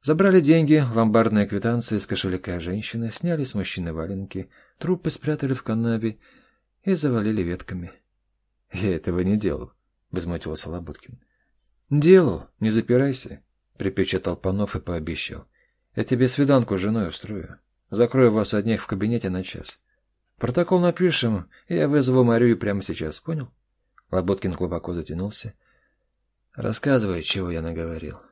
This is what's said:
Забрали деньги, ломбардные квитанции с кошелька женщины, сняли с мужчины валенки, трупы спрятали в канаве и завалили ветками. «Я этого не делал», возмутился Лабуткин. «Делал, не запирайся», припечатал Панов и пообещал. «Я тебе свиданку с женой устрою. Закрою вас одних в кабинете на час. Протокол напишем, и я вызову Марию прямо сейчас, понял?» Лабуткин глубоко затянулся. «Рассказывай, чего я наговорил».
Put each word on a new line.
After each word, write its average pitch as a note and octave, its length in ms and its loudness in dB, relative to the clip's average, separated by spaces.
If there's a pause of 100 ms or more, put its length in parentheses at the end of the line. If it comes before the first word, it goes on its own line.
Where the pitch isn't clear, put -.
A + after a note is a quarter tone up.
Забрали F#3 380 6
деньги, D3+ 440 6 (100)
ломбардные G#2+ 520 4
квитанции A2+ 520 -2
с - 80 -4
кошелька F#2 540 -4
женщины, G#2+ 500 -6
сняли E3 340 -2
с B2+ 100 -6
мужчины F2+ 380 -4
валенки, F#2+ 560 -8 (300)
трупы E3+ 320 -2
спрятали C#3+ 440 -4
в B2+ 80 -8
канаве A2+ 560 -2 (640)
и F#3+ 120 0
завалили A2 480 0
ветками. F2 500 -6 (800)
«Я F#2+ 220 -2
этого F2 260 -2
не F#2+ 160 2
делал», F2 360 -4 (380)
возмутился E2+ 600 -6
Лабуткин. E2 480 -14 (720)
«Делал, D3+ 580 6 (120)
не A2 100 2
запирайся», B2 720 0 (360)
припечатал F#2 580 -2
Панов G2+ 400 -4
и E2+ 40 -4
пообещал. E2 680 -8 (500)
«Я G#2+ 80 -2
тебе B2+ 240 2
свиданку C3 480 2
с F2+ 40 0
женой G#2 280 -2
устрою. F#2 500 -12 (300)
Закрою A#2 440 4
вас G#2+ 200 0
одних G#2+ 300 0
в - 40 -12
кабинете G#2 440 -2
на F#2 120 -4
час. - 380 -12 (560)
Протокол F3 440 0
напишем, E3+ 680 0 (200)
и F3 80 -2
я D#3 120 2
вызову C3 360 4
Марию A#2 340 4
прямо G2+ 240 -2
сейчас, D#2 380 -6
понял?» D#3 300 -8 (600)
Лабуткин F#2 420 -2
глубоко E2+ 400 -6
затянулся. F2 640 -8 (1000)
«Рассказывай, G#2+ 680 0
чего F2+ 280 -4
я E2 120 -4
наговорил». E2 560 -8 (140)